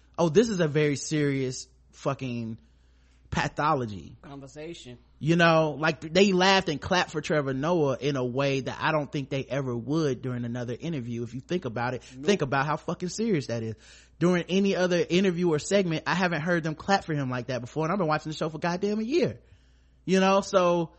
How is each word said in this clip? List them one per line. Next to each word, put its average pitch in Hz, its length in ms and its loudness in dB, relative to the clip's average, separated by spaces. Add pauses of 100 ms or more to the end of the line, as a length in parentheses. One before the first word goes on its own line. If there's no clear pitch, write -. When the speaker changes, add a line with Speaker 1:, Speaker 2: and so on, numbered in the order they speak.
(180)
Speaker 1:
"Oh, 170 120 2
this 208 180 6
is 196 140 -2
a 156 80 2
very 147 260 2
serious 135 720 -2 (240)
fucking 120 680 -6 (720)
pathology." 135 920 -2
Speaker 2:
Conversation. 143 760 -16 (220)
Speaker 1:
You 165 180 2
know, 160 420 4
like, 156 220 0
they 185 320 4
laughed 190 340 4
and 147 140 -4
clapped 185 300 0
for 151 100 -6
Trevor 139 320 0
Noah 147 440 0
in 143 200 -2
a 127 80 0
way 135 340 0
that 123 220 -6
I 151 100 2
don't 151 180 0
think 139 200 -6
they - 180 -4
ever 131 260 -4
would 131 480 -2
during 123 220 -4
another 120 340 -6
interview. 120 460 -6
If 113 100 -10
you 135 60 -8
think 180 240 -6
about 120 300 -4
it, 120 100 -8 (100)
Speaker 2:
Nope. 135 120 -10
Speaker 1:
think 190 160 2
about 139 240 0
how 151 100 -2
fucking 175 320 -6
serious 185 400 -2
that 113 160 -4
is. 110 120 -6 (440)
During 175 300 2
any 196 260 2
other 175 340 2
interview 175 440 2
or 147 60 2
segment, 180 480 0
I 147 60 2
haven't 170 280 0
heard 170 220 0
them 156 120 -2
clap 196 300 0
for 165 80 -4
him 139 160 -2
like 123 180 -4
that 123 140 -4
before, 147 240 -4
and 165 80 0
I've 208 60 -2
been 170 80 0
watching 151 260 -2
the - 40 -10
show 156 120 -4
for 156 100 -12
goddamn 196 400 -2
a 220 40 -4
year. 233 360 0 (640)
You 185 160 4
know, 196 220 4
so 175 580 2